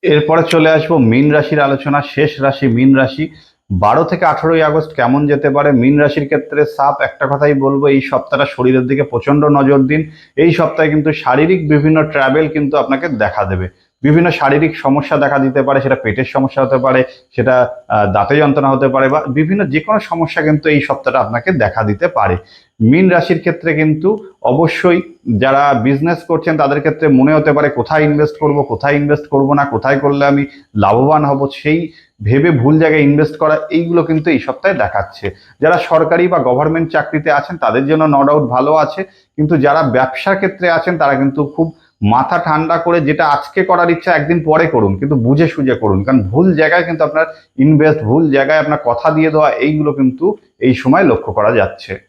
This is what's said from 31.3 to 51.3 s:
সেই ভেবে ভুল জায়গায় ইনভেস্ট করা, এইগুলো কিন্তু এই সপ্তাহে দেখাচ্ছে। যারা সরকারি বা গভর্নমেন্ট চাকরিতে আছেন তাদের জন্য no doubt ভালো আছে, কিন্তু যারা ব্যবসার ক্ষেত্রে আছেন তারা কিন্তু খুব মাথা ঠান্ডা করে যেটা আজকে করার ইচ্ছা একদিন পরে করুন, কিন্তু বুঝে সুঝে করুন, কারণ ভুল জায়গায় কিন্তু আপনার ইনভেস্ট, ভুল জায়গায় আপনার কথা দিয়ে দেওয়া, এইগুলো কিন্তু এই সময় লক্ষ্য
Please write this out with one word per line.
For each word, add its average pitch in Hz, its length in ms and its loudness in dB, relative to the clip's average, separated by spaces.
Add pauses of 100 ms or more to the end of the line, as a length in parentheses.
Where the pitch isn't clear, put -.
সেই 156 240 -2 (480)
ভেবে 143 240 2
ভুল 135 280 2
জায়গায় 160 280 2
ইনভেস্ট 147 340 0
করা, 156 140 0 (220)
এইগুলো 170 260 0
কিন্তু 156 260 -2
এই 139 100 2
সপ্তাহে 165 440 -4
দেখাচ্ছে। 101 420 -6 (360)
যারা 165 160 2 (120)
সরকারি 160 380 2
বা 175 200 0
গভর্নমেন্ট 151 440 0
চাকরিতে 151 400 -4
আছেন 143 260 -2
তাদের 123 320 -2
জন্য 156 140 2 (100)
no 139 140 2
doubt 147 180 2 (100)
ভালো 135 160 0 (120)
আছে, - 180 -8 (360)
কিন্তু 151 160 0 (120)
যারা 147 160 2 (140)
ব্যবসার 160 460 -2
ক্ষেত্রে 185 260 -4 (100)
আছেন 170 240 -4
তারা 139 200 2
কিন্তু 135 200 -2 (140)
খুব 165 120 -2 (340)
মাথা 123 440 0
ঠান্ডা 160 320 -2
করে 170 240 0
যেটা 151 220 0 (120)
আজকে 156 280 -6
করার 175 320 0
ইচ্ছা 175 180 -4
একদিন 160 260 0 (100)
পরে 160 180 2
করুন, 104 300 0
কিন্তু 143 180 -2 (100)
বুঝে 147 220 2
সুঝে 131 360 -2
করুন, 101 220 0
কারণ 131 140 2 (100)
ভুল 156 180 2 (120)
জায়গায় 165 280 2
কিন্তু 160 160 -2
আপনার 156 220 -2 (320)
ইনভেস্ট, 151 460 4
ভুল 127 280 2
জায়গায় 139 320 0
আপনার 147 220 -4
কথা 120 260 -2
দিয়ে 156 220 0
দেওয়া, 156 160 2 (160)
এইগুলো 151 280 0
কিন্তু 135 320 0 (340)
এই 123 220 2
সময় 156 300 2
লক্ষ্য 110 220 -4